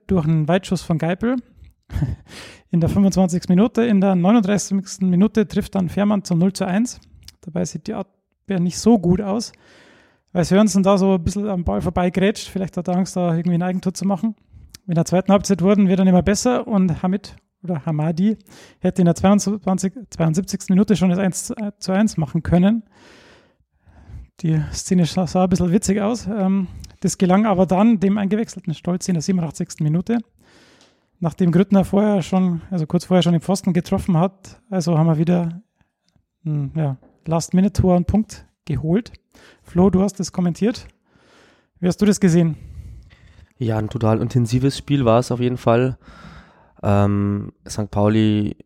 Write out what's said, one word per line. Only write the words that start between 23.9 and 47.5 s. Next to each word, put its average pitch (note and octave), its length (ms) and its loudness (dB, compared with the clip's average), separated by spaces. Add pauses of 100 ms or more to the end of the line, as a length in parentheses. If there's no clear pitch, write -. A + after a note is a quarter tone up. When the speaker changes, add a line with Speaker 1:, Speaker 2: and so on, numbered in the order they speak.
Speaker 1:
Die D#3+ 200 0 (100)
Szene F3+ 360 0
sah, F#3 200 -2
sah F#3 180 0
ein F#3 40 0
bisschen F3 240 0
witzig G3+ 300 0
aus. G#3 240 -4
Ähm, F#3+ 400 -2 (340)
das F#3 160 -4
gelang F#3+ 300 2
aber F#3+ 180 2
dann F#3+ 360 2
dem G3 180 0
eingewechselten G3 560 -4
Stolz - 340 -6
in F#3 60 0
der D#3 80 -2
siebenundachtzigsten F3 600 -4
Minute. F3 360 0 (1040)
Nachdem F3 320 0
Grüttner F#3+ 340 4
vorher G#3 340 2
schon, F3+ 400 0 (100)
also E3 160 -2
kurz - 200 -2
vorher F3+ 160 4
schon E3+ 100 2
den E3 80 2
Pfosten F#3+ 320 -2
getroffen F3+ 460 0
hat, - 500 -4
also E3+ 300 0
haben D#3+ 80 4
wir D#3+ 100 2
wieder E3+ 460 -2 (800)
ein, D3 320 -4
ja, C#3+ 220 -2 (260)
Last-Minute-Tor F3+ 720 0
und F3 100 0
Punkt - 380 -4 (220)
geholt. D#3 440 -4 (520)
Flo, F3+ 260 2
du F#3 140 2
hast G3+ 180 -4
es - 120 -6
kommentiert. F#3 540 -2 (920)
Wie F3 60 -2
hast F3+ 160 0
du - 20 4
das G3+ 160 2
gesehen? E3 360 4 (1000)
Speaker 2:
Ja, A2+ 220 -2
ein G#2+ 100 -4
total A2 320 2
intensives B2 560 0
Spiel C#3 300 0
war A2+ 140 4
es B2+ 120 -4
auf A#2+ 80 -4
jeden B2 160 -2
Fall. B2 400 0 (840)
Ähm, G2+ 720 0 (120)